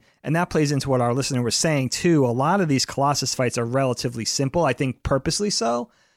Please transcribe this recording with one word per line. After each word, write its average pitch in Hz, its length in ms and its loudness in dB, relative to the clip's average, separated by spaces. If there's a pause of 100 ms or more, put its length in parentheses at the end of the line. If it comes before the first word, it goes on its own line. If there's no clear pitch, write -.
(220)
and 147 140 -2
that 175 140 0
plays 147 220 2
into 135 160 -2
what 127 120 2
our 120 140 2
listener 131 280 -2
was 117 140 -2
saying 143 340 0
too, 156 360 2
a - 20 0
lot 143 320 2
of 165 80 0
these 135 180 2
Colossus 139 480 -2
fights 123 240 0
are 120 60 -2
relatively 120 600 -2
simple, 139 400 0
I 135 80 2
think 131 300 -4
purposely 160 480 0
so. 233 400 -2 (260)